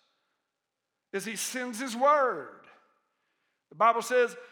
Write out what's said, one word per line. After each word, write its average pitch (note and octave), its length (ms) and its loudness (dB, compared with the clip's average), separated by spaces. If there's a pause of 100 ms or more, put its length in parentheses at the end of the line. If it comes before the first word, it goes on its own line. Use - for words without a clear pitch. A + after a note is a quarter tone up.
(1120)
is G3 140 -6
he A3 100 -6
sends B3 440 -6
his B3 160 -6
word. B3 720 0 (1000)
The D#3 60 -20
Bible A3+ 280 2
says, B3 340 0 (140)